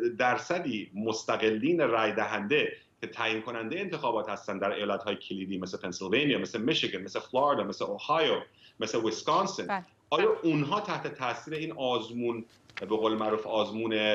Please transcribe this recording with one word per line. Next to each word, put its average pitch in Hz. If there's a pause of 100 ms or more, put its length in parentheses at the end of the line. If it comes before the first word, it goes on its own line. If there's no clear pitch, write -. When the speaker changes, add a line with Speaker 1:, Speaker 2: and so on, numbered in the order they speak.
(180)
Speaker 1:
درصدی 123
مستقلین 110
رای 113
دهنده 104 (280)
که 110
تعیین 113
کننده 117
انتخابات 117
هستن 101
در 98
ایالت‌های 101
کلیدی 95
مثل 92
پنسیلوانیا، 101
مثل 101
میشیگان، 110
مثل 101
فلوریدا، 131
مثل 98
اوهایو، 101 (460)
مثل 113
ویسکانسین، 156
Speaker 2:
بله. 190 (260)
Speaker 1:
آیا 170 (160)
اونها 156
تحت 160
تاثیر 127
این 156
آزمون، 120 (340)
به 98
قول 110
معروف 107
آزمون 110 (220)